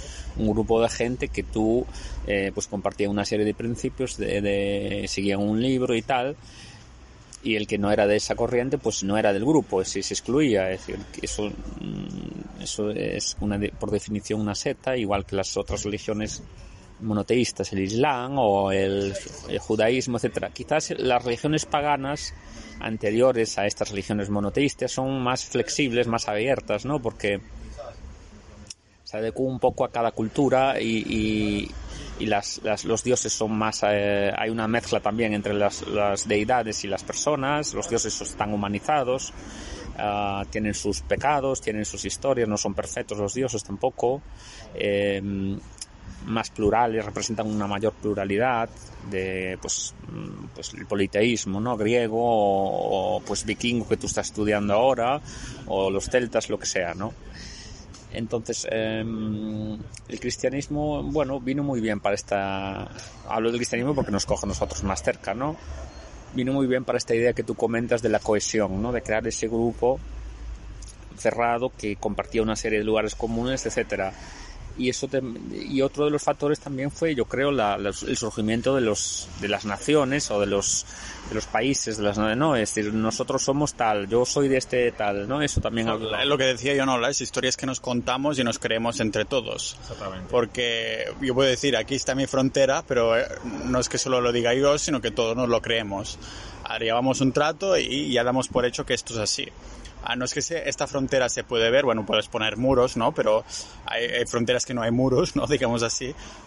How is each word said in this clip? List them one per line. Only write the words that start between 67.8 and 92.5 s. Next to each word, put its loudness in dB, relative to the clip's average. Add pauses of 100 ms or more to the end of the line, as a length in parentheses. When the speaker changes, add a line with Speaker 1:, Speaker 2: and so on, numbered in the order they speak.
Speaker 1:
de 2
la 4
cohesión, 2
¿no? 0
De 0
crear 0
ese -2
grupo 2 (1200)
cerrado 2
que -4
compartía -2
una 2
serie 0
de 0
lugares 2
comunes, -2
etcétera. -2 (640)
Y 0
eso -4
te-, 0 (320)
y -2
otro 2
de 4
los 0
factores 0
también -4
fue, 0
yo 2
creo, 0
la, 2
la, 0
el -2
surgimiento 0
de 4
los, 0 (100)
de -2
las 0
naciones 2
o 2
de 4
los, 0 (440)
de -4
los -2
países, 0
de -2
las, 2
¿no? 4
Es 0
decir, 0
nosotros 0
somos 2
tal, 2
yo 6
soy 2
de 4
este 2
tal, -2
¿no? 0
Eso 0
también 0
Speaker 2:
Lo, 0
Speaker 1:
ayudó. -2
Speaker 2:
lo 4
que 4
decía 2
yo, 4
¿no? 4
Las 2
historias 0
que -6
nos -4
contamos 0
y 2
nos 0
creemos 2
entre 2
todos. -2
Speaker 3:
Exactamente. -8
Speaker 2:
Porque 2 (160)
yo 2
puedo 6
decir, 4
"Aquí 0
está 0
mi 2
frontera", 4